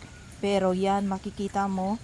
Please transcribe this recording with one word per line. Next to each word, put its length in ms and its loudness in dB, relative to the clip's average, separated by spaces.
pero 320 4
yan, 320 2
makikita 640 -2
mo 320 0